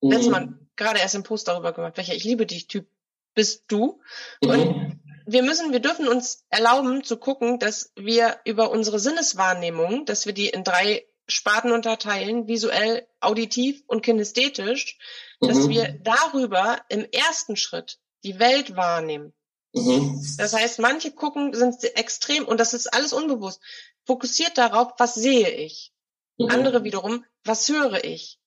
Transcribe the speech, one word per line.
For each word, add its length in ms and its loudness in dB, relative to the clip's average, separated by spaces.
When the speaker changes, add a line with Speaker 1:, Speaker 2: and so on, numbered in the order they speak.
Speaker 1:
Mhm. 100 6
Speaker 2:
Letztes 180 4
Mal 240 -2
gerade 220 0
erst 160 0
einen 100 -6
Post 220 -6
darüber 260 -2
gemacht, 240 -8
welcher 180 -6
Ich 80 -8
liebe 220 0
dich 220 -12
Typ 200 -8
bist 340 0
du. 340 0
Und 80 2
Speaker 1:
Mhm. 340 -2
Speaker 2:
wir 180 4
müssen, 300 0
wir 60 4
dürfen 280 0
uns 420 0
erlauben 540 4
zu 140 -4
gucken, 420 0
dass 360 -4
wir 500 2
über 260 2
unsere 280 0
Sinneswahrnehmung, 1040 0
dass 200 -2
wir 80 -6
die 160 -2
in 140 -6
drei 420 0
Sparten 440 0
unterteilen, 760 -2
visuell, 600 -2
auditiv 680 -2
und 140 -2
kinästhetisch, 960 0
dass 200 4
Speaker 1:
Mhm. 100 4
Speaker 2:
wir 340 0
darüber 760 2
im 220 -2
ersten 440 -2
Schritt 440 -8
die 160 -10
Welt 360 2
wahrnehmen. 580 -2
Speaker 1:
Mhm. 480 0
Speaker 2:
Das 160 -2
heißt, 260 0
manche 320 0
gucken, 420 -4
sind 300 2
extrem, 500 -2
und 140 0
das 140 2
ist 200 -4
alles 200 0
unbewusst, 480 -4
fokussiert 520 -2
darauf, 400 4
was 180 2
sehe 340 4
ich? 440 -10
Speaker 1:
Mhm. 120 0
Speaker 2:
Andere 340 2
wiederum, 420 -4
was 260 0
höre 340 0
ich? 420 -10